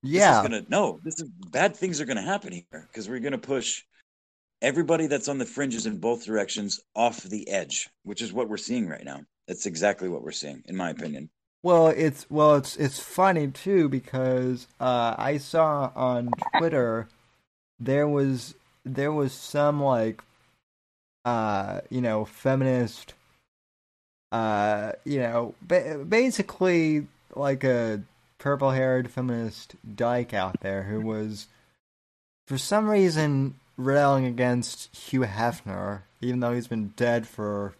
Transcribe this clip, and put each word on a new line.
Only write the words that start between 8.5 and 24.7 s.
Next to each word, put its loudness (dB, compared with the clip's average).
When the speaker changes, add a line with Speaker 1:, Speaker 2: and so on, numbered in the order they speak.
Speaker 1:
seeing -4
right -10
now. -14
That's -8
exactly 0
what -6
we're -10
seeing, -12
in -10
my -4
opinion. -10
Speaker 2:
Well, 8
it's, 0
well, 6
it's, 0
it's -2
funny 2
too 2
because, -2
uh, 2
I 0
saw 2
on 0
Twitter 0
there 2
was, 0
there -2
was 0
some, 0
like, 0
uh, -2
you -2
know, 0
feminist, -2
uh, 0